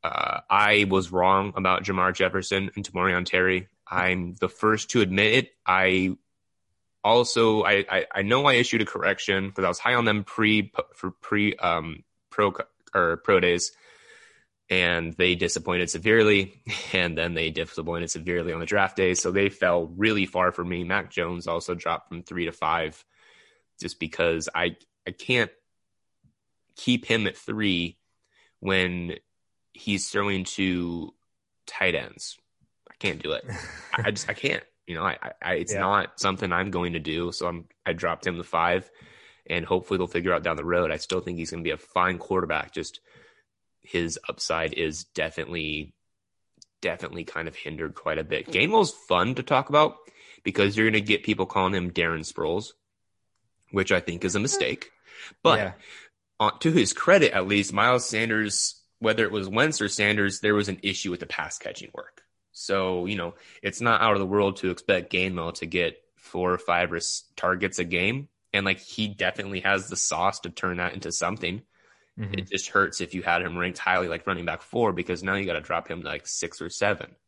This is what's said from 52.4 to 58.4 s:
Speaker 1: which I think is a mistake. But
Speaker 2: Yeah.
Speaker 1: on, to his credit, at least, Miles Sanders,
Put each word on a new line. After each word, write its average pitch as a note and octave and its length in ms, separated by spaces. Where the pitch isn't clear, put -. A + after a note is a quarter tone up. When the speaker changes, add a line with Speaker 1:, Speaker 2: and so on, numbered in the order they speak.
Speaker 1:
which G2 220
I F2+ 80
think F2 240
is F#2 100
a G2+ 60
mistake. - 500
But D#3 160
Speaker 2:
Yeah. F#2+ 140
Speaker 1:
on, G#2+ 200
to D#3+ 120
his B2+ 200
credit, F3 400
at F#2+ 140
least, G2+ 260
Miles A#2+ 360
Sanders, A2 720